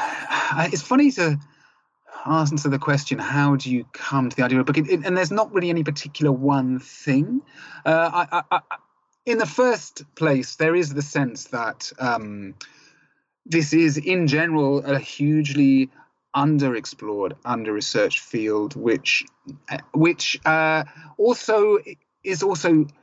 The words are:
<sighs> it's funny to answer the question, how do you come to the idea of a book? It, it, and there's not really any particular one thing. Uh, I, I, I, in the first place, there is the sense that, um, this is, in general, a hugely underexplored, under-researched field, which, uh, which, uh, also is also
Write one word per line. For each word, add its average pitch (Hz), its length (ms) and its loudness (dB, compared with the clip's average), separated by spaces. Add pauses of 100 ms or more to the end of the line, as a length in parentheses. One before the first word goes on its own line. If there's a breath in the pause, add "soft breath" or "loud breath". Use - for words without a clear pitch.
(220 loud breath)
<sighs> - 360 -4
it's 170 260 -2
funny 277 280 4
to 160 280 0 (880 soft breath)
answer 151 420 0
the 139 100 0
question, 139 400 0
how 143 360 2
do 131 160 -4
you 120 220 0
come 131 360 -2
to - 60 -10
the 131 80 0
idea 127 140 2
of 127 60 4
a - 20 -2
book? 151 140 2
It, 151 100 -2
it, 170 160 0
and 180 100 0
there's 180 160 0
not 208 220 0
really 175 160 0
any 170 140 0
particular 147 480 -2
one 131 480 0
thing. 160 600 -2 (440 loud breath)
Uh, 165 460 2
I, 170 100 -2 (100)
I, 180 60 2 (140)
I, - 60 -10 (500)
in 233 100 2
the 220 80 0
first 214 580 -2 (120)
place, 139 400 0
there 160 200 2
is 165 160 0
the 143 120 -4
sense 135 420 -4
that, 117 540 -8
um, 104 560 -6 (920 loud breath)
this 160 280 0
is, 160 240 4
in 180 280 0
general, 147 580 2
a 139 140 0
hugely 139 920 2 (440 soft breath)
underexplored, 120 960 -2 (120)
under-researched 110 720 -2
field, 107 560 -4
which, 113 480 0 (460)
uh, - 80 -8 (160)
which, 170 520 0
uh, 156 380 2 (340 loud breath)
also 214 600 2 (480)
is 185 180 -4
also 170 420 2 (180)